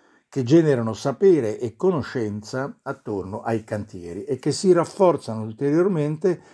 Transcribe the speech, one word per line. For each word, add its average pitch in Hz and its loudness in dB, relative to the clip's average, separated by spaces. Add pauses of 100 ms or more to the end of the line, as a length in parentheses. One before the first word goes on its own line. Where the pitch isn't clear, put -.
(300)
che 135 -4
generano 127 4
sapere 135 2
e 117 -6
conoscenza 127 -4
attorno 104 -8
ai 113 -4
cantieri 98 -10
e 131 -4
che 147 -2
si 185 2
rafforzano 156 2
ulteriormente 156 0 (120)